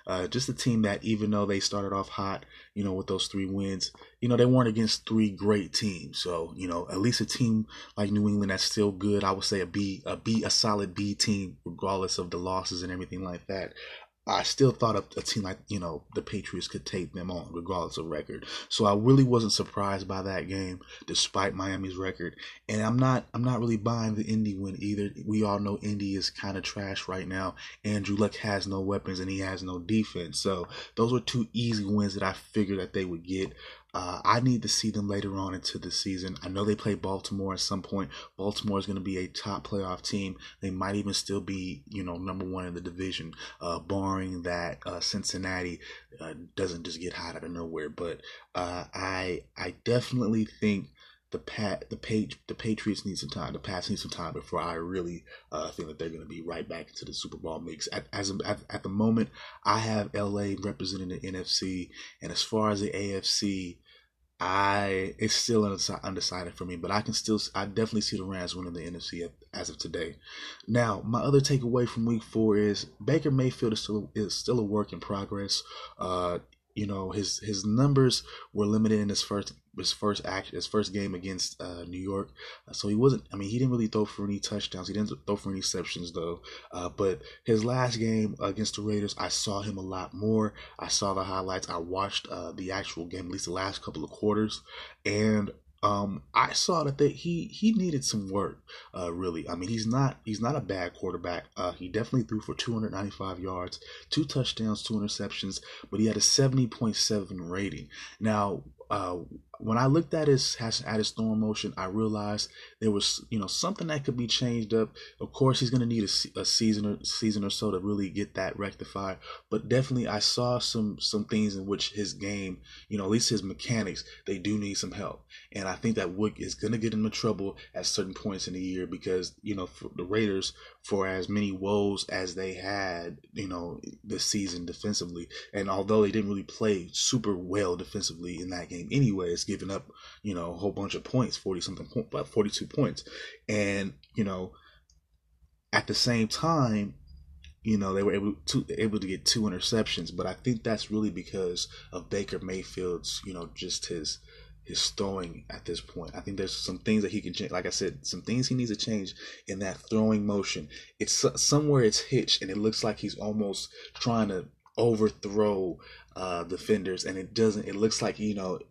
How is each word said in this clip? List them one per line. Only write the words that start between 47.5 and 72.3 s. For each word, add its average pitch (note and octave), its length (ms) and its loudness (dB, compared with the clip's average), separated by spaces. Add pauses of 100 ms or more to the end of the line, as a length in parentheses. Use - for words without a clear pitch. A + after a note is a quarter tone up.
nowhere. E2 380 -4
But, D#2+ 320 -6 (340)
uh, F2+ 380 -4
I, F#2 500 -2 (140)
I F2+ 260 -6
definitely A2+ 600 4
think G#2 420 0 (440)
the - 80 -4
Pat-, - 500 -4
the A2 80 -6
Pat-, - 380 0 (120)
the A2 80 -8
Patriots G#2+ 500 -2
need F#2+ 120 -4
some C#2+ 120 -6
time. C#2+ 240 -6
The - 60 -6
Pats F#2 300 -6
need G2 100 -2
some - 120 -8
time E2 220 -6
before D#2 280 -4
I E2+ 120 -2
really, E2+ 520 -4 (260)
uh, D#2 200 -4
think E2 180 -8
that D2 100 -10
they're E2 100 -4
gonna D#2+ 160 -10
be E2 160 -12
right E2+ 260 -8
back E2 220 -10
into - 140 -14
the - 100 -12
Super - 240 -8
Bowl D#2+ 220 -8
mix. E2 320 -8
At, F#2+ 220 -6
as G2 160 -2
of, G2 160 -4
at, G#2 140 -2 (100)
at - 140 -10
the - 60 -6
moment, A2 400 4 (360)
I G#2 140 4
have A2 340 0
L G2+ 260 0
A G2+ 160 0
representing F#2+ 540 -4
the F#2 180 -8
N F#2 80 -6
F F#2 120 -8
C, F#2 440 -2 (300)
and E2+ 100 -6
as - 100 -2
far G#2+ 280 2
as G#2 100 2
the G#2 160 -2
A G2 220 -2
F F#2 80 -4
C, F#2+ 540 0 (640)
I, G2 760 2
it's G#2+ 160 2
still A2+ 280 4
unde-, G2 400 -2
undecided F2+ 520 -4
for F#2 100 -8
me, F2 100 -6
but F2 160 -4
I G#2 100 4
can G#2+ 120 -2
still, G#2+ 260 2 (140)
I G2 120 -2
definitely G#2+ 360 0
see - 160 0
the F#2 80 -4
Rams F#2 280 -4
winning F2+ 200 -6
the E2+ 100 -8
N E2+ 140 -8
F E2 60 -12
C E2+ 200 -6
at, E2+ 80 -8 (220)
as - 160 -6
of D2+ 80 -10
today. E2 400 -6 (500)
Now, A2+ 380 4
my A2+ 160 2
other C#3 180 6
takeaway B2 480 4
from A2+ 200 0
week A2+ 160 2
four A2 340 4